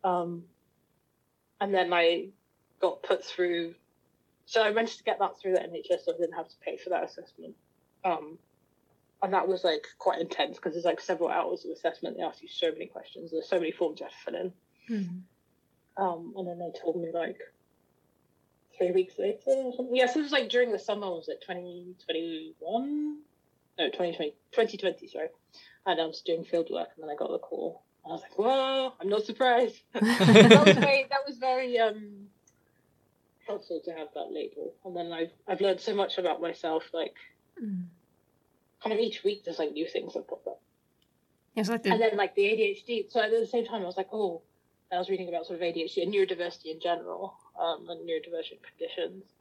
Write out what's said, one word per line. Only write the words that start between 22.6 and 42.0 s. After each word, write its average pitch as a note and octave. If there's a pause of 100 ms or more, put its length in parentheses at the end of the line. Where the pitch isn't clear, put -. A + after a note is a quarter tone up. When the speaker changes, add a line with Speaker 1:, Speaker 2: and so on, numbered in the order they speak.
Speaker 1:
No, -
twenty E3+
twenty, D3+ (160)
twenty A3+
twenty, F#3
sorry. - (580)
And E3
I E3
was D#3+
doing E3
field E3
work, -
and D#3+
then D3+
I D3
got -
the -
call. - (240)
I D#3+
was E3
like, -
"Whoa, C4
I'm F#3+
not G#3+
surprised." A#3+
<laughs> -
That G#3+
was F#3+
very, C#4
that C#4
was C4+
very, B3+
um, G#3 (1160)
helpful F3
to E3+
have D#3
that -
label. - (100)
And F3+
then E3+
I've, E3 (160)
I've F#3+
learned F#3+
so G#3+
much G3
about F3
myself, E3 (100)
like, E3 (460)
Speaker 2:
Mm. F#3 (960)
Speaker 1:
kind G#3+
of G#3
each A3+
week G3+
there's, E3
like, D3+
new D3+
things -
that -
pop -
up. - (960)
Speaker 2:
Yeah, A3
so, G3
like, A#3
the G#3+
Speaker 1:
And G#3+